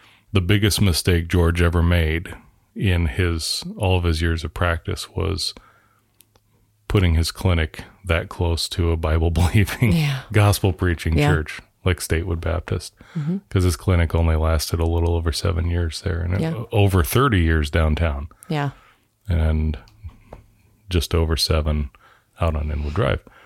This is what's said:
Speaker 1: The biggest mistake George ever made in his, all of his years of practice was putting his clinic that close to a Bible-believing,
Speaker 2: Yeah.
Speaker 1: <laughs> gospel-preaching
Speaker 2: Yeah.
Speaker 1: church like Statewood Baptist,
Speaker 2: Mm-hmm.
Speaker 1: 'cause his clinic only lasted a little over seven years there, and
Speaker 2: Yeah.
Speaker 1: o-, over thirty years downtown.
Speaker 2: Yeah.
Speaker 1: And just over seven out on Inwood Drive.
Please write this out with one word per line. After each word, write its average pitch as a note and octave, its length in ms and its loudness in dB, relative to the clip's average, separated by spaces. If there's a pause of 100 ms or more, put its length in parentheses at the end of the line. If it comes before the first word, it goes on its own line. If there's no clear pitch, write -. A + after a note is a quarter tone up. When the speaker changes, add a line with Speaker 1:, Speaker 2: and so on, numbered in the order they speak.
(320)
Speaker 1:
The G2 100 2
biggest G2+ 380 2
mistake F2 480 2
George E2+ 340 2
ever E2+ 200 4
made E2 520 0 (420)
in F2+ 300 0
his, E2+ 580 -2 (120)
all F#2 220 0
of F2 60 -2
his E2 160 0
years E2 240 0
of D#2+ 80 -10
practice E2+ 580 -4
was - 440 -6 (1300)
putting F2+ 260 2
his E2 160 0
clinic E2 520 -2 (220)
that F2 240 -2
close E2+ 400 -2
to E2+ 240 0
a E2 40 0
Bible-believing, E2 960 2
Speaker 2:
Yeah. D3 340 0
Speaker 1:
<laughs> - 60 -16
gospel-preaching F#2+ 840 2
Speaker 2:
Yeah. D3 100 4
Speaker 1:
church D#2+ 320 -2 (240)
like F2+ 160 0
Statewood E2 400 -4
Baptist, E2+ 540 -6 (200)
Speaker 2:
Mm-hmm. E3 240 -4 (120)
Speaker 1:
'cause F#2+ 140 2
his F2+ 120 2
clinic E2+ 380 0
only E2 220 2
lasted D#2+ 440 0
a E2 60 2
little E2+ 280 0
over E2 180 -2
seven E2+ 360 -2
years E2+ 340 -4
there, E2+ 180 -4
and F2 200 -2
Speaker 2:
Yeah. D#3+ 140 -4
Speaker 1:
o-, - 180 -10
over G2 320 4
thirty B2 380 2
years D#2+ 280 2
downtown. D#2 580 0 (200)
Speaker 2:
Yeah. C#3+ 220 -2 (580)
Speaker 1:
And D#2+ 480 0 (1120)
just F2 260 -2
over D#2+ 220 2
seven D2+ 540 0 (500)
out D#2+ 160 0
on D2 140 -4
Inwood D2 240 -4
Drive. - 260 0 (260)